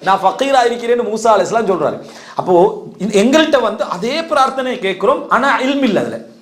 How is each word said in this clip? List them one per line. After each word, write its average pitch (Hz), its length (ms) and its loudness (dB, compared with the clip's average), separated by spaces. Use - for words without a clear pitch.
நான் 190 200 2
ஃபகீரா 262 440 2
இருக்கிறேன்னு 233 460 -2
மூசா 220 140 -2
அலைஹிஸ்ஸலாம் 208 440 2
சொல்றாரு. 151 280 -2
அப்போ 180 480 2
எ-, 202 120 -4
எங்கள்கிட்ட 277 500 4
வந்து 214 220 -4
அதே 240 380 -6
பிரார்த்தனையை 262 580 -2
கேட்கிறோம், 190 500 -2
ஆனா 240 300 2
இல்ம் 269 240 0
இல்ல 202 160 2
அதுல. 117 200 -6